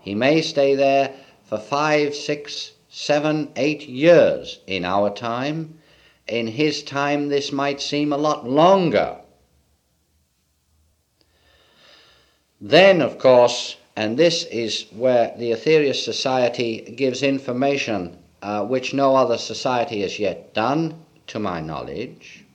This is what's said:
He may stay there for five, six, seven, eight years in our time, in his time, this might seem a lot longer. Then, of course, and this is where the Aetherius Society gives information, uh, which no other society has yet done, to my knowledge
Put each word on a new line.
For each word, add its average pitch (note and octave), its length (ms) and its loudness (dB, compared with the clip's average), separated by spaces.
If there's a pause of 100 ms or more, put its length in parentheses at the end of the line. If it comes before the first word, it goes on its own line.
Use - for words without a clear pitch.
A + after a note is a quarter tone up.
He G2+ 160 -8
may D3 260 2
stay C#3 320 2
there C#3 400 2 (300)
for G#2+ 140 -6
five, D3 540 0
six, - 600 -8 (160)
seven, D3+ 680 -2
eight D3 340 -4
years B2+ 800 4
in F#2 180 -6
our G2+ 300 0
time, C#3 640 -8 (480)
in A2+ 200 -4
his C#3+ 360 -2
time, C#3+ 460 -4
this C#3+ 240 -2
might C#3+ 280 -4
seem D3 320 -2
a C#3 40 0
lot D3 320 -2
longer. D3+ 720 4 (3500)
Then, E3+ 420 6
of A2+ 160 -2
course, B2 580 4 (180)
and A2 220 -4
this E3 280 2
is A2+ 480 -6
where A#2 440 2
the A#2 160 -2
Aetherius D3 500 2
Society A#2+ 800 -2 (160)
gives B2+ 260 -2
information, C3 920 -2 (240)
uh, G#2 240 -6
which B2+ 300 -4
no C3+ 200 2
other A#2 220 2
society A#2 640 -4
has F#2 180 -6
yet F#2+ 360 -6
done, D3+ 440 -2 (280)
to - 120 -12
my F#2 220 -4
knowledge D2+ 840 -12 (100)